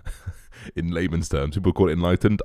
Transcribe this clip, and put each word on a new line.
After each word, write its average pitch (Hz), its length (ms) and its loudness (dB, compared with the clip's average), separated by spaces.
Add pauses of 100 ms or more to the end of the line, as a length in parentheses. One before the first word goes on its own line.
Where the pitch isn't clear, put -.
<laughs> - 680 -14
in 85 160 -4
layman's 82 380 -2
terms, 71 260 -2
people 95 200 2
call 92 160 4
it - 20 0
enlightened, 87 520 2